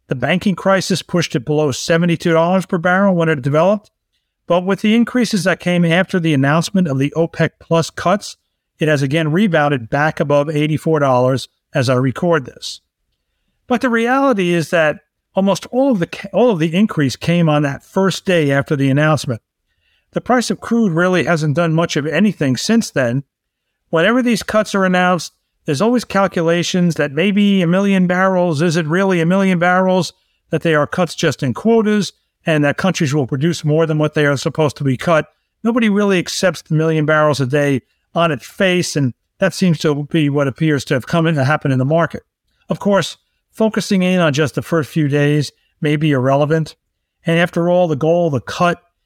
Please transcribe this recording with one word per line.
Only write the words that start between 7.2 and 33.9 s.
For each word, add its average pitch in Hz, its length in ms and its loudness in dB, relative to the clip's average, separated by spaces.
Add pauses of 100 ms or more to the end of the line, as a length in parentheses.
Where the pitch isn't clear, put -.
Plus 165 280 -2
cuts, - 460 -4 (420)
it 156 120 -2
has 143 120 2
again 147 300 -2
rebounded 147 580 0
back 147 300 -2
above 143 300 0
eighty-four 156 500 0
dollars 127 480 2 (260)
as 127 140 0
I 131 80 2
record 135 500 0
this. - 360 -16 (840)
But 240 140 -2
the 262 100 0
reality 233 600 0
is 170 220 0
that 156 280 2 (340)
almost 196 340 0
all 262 260 0
of 196 60 0
the 165 80 -2
ca-, - 260 -12
all 226 160 4
of 185 100 0
the 160 160 0
increase 165 400 0
came 170 320 0
on 151 140 2
that 139 240 -6
first - 400 -2
day 160 260 2
after 139 240 0
the 135 140 0
announcement. 143 520 0 (720)
The 175 80 -4
price 233 320 0
of 180 80 -4
crude 226 320 0
really 180 320 2
hasn't 156 320 0
done 165 180 0
much 165 220 0
of 139 100 -2
anything 156 520 0
since - 340 -2
then. 131 320 -2 (680)
Whenever 202 300 2
these 233 220 0
cuts - 320 -2
are 196 80 0
announced, 180 480 0 (340)
there's 147 160 -2
always 233 240 0
calculations 175 880 0
that 147 200 -2
maybe 196 500 2
a - 20 2
million 190 400 2
barrels, 180 560 0
is 170 160 0
it 170 80 -2
really 185 340 0
a 160 60 0
million 190 320 2
barrels, 185 560 0 (380)
that 160 100 -2
they 160 140 2
are 147 100 2
cuts - 300 -4
just - 260 -2
in 127 140 -2
quotas, 214 580 0 (320)
and 151 180 2
that 143 140 0
countries 165 380 -2
will 143 100 0
produce 151 400 -4
more 156 220 2
than 156 100 -2